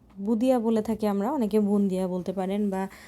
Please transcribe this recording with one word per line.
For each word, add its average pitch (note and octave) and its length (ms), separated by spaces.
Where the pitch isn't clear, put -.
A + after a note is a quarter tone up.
বুদিয়া A#3 400
বলে A3 220
থাকি G#3+ 260
আমরা, G3+ 240
অনেকে G#3+ 280
বুন্দিয়া G3 480
বলতে F3+ 260
পারেন G3 360
বা F#3+ 180